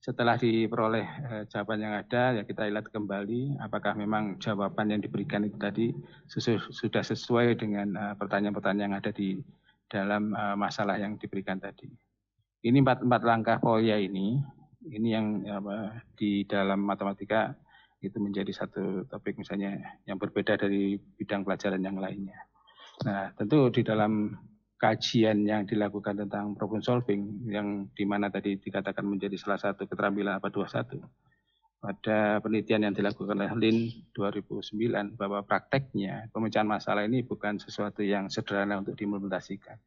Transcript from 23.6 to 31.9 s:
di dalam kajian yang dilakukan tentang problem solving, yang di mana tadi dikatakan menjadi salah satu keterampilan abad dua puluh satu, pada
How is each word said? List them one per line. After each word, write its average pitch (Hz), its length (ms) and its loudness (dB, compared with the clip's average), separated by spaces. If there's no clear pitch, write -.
di 117 160 4
dalam 107 480 2
kajian 110 640 4
yang 104 240 2
dilakukan 104 560 -2
tentang 101 320 -4
problem 107 240 -2
solving, 104 720 -2
yang 101 400 -4
di 101 160 0
mana 101 240 0
tadi 98 240 0
dikatakan 98 480 -4
menjadi 98 320 -2
salah 98 240 -2
satu 101 240 -2
keterampilan 98 560 0
abad 101 80 -2
dua 98 160 0
puluh - 80 -12
satu, 123 260 -4
pada 107 560 2